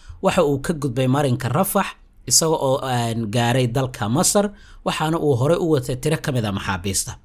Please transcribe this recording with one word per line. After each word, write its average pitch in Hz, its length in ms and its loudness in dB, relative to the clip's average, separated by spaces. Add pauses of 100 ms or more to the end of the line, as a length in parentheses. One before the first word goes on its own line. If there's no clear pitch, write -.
(240)
waxa 185 200 2
uu 143 200 0
ka - 100 -2
gudbay 131 340 -2
marinka 127 440 2
Rafax 190 360 0 (380)
isaga 160 300 2
oo 135 240 2
aan 117 480 -2
gaaray 120 400 2
dalka 127 400 -2
Masar, 180 380 2 (400)
waxaana 165 340 -2
uu 147 160 2
hore 147 240 2
u 180 160 0
watay 131 240 -2
tiro 151 180 0
ka - 140 -6
mid 127 140 -2
ah 101 100 -2
maxaabiista. 95 580 -4 (120)